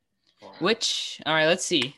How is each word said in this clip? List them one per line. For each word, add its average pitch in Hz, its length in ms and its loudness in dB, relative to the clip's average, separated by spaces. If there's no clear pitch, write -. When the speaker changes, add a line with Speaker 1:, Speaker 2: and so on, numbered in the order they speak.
Speaker 1:
Wow. - 180 -20
Speaker 2:
Which, - 640 -2
all 151 80 0
right, 156 140 4
let's 185 180 2
see. 143 320 0